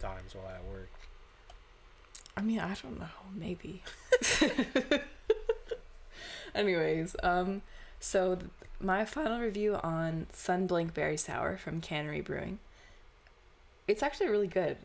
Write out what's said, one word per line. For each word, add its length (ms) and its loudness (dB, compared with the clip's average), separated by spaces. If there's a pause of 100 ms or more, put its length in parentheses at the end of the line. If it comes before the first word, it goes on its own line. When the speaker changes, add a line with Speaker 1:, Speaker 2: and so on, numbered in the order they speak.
Speaker 1:
times 340 -8
while 180 -10
at 120 -10
work. 260 -10 (1500)
Speaker 2:
I 40 0
mean, 180 2
I 160 0
don't 240 -10
know, 80 -8 (260)
maybe. 520 -8 (560)
<laughs> 640 4 (1500)
Anyways, 680 2
um, 400 4 (360)
so 380 4
th-, 140 -8 (300)
my 240 4
final 360 0
review 420 2
on 500 0
Sunblink 600 2
Berry 220 0
Sour 400 0
from 240 -4
Cannery 400 -4
Brewing. 380 -6 (1300)
It's 140 2
actually 260 2
really 180 4
good. 380 2